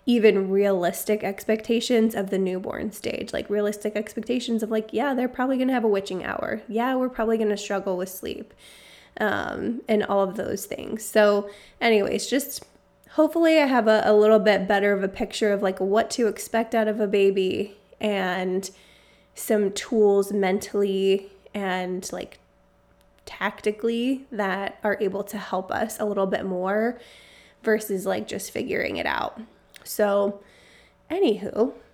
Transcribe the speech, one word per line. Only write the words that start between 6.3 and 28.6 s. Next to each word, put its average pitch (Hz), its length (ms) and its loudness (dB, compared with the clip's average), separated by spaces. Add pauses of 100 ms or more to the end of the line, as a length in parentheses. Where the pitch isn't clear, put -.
Yeah, 240 280 -2
we're 254 140 0
probably 226 280 0
gonna 208 200 0
struggle 196 400 -4
with 185 120 -4
sleep, - 440 -10 (640)
um, - 680 -4
and 214 160 2
all 196 200 2
of 190 120 -4
those 214 300 -4
things. - 400 -8
So 208 440 4 (300)
anyways, 208 480 2
just - 360 -4 (480)
hopefully 320 480 4
I 285 80 4
have 240 200 4
a, 220 180 6
a 214 80 6
little 214 260 8
bit 190 280 2
better 202 240 2
of 190 120 0
a 190 40 0
picture 208 460 -2
of, 202 80 0
like, 190 180 -2
what 202 320 2
to 233 160 0
expect 226 460 -2
out 220 140 2
of 214 120 -2
a 208 80 0
baby 196 720 2 (220)
and 190 720 -2 (640)
some 208 360 0
tools 202 640 2
mentally 196 960 0 (220)
and, 185 580 -4
like, - 280 -12 (840)
tactically 233 1040 -2
that 196 520 -4
are 202 160 0
able 196 240 -2
to 208 140 -10
help 185 340 -6
us 214 280 -4
a 214 60 -2
little 202 200 0
bit 190 180 -2
more 196 560 -2 (640)
versus, 214 440 0
like, 190 220 -2
just 196 220 -8
figuring - 480 -4